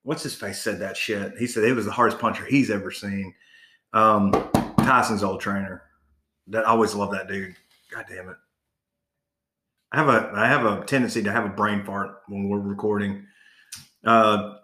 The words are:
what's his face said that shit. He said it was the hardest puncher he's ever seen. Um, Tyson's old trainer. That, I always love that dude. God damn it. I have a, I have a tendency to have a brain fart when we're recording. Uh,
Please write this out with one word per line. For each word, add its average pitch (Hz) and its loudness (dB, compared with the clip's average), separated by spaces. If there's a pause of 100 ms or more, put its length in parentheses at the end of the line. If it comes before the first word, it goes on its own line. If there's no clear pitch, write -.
what's 147 -6
his 131 -8
face 98 -10
said 98 -4
that 95 -8
shit. 101 -4
He 120 -2
said 113 0
it 120 4
was 107 -2
the 101 -4
hardest 117 2
puncher - -2
he's 127 2
ever 98 -4
seen. 98 -6 (600)
Um, 107 4 (460)
Tyson's 117 2
old 95 -2
trainer. 98 -6 (640)
That, 110 -2
I 113 6
always 110 4
love 101 -4
that 95 -6
dude. 95 -8 (360)
God - -14
damn 92 -16
it. 92 -18 (1600)
I - -6
have 147 4
a, 113 4
I 107 2
have 135 4
a 95 0
tendency 120 0
to 101 0
have 113 0
a 104 -4
brain 104 0
fart - -8
when 98 -4
we're 101 0
recording. 101 -2 (800)
Uh, 107 4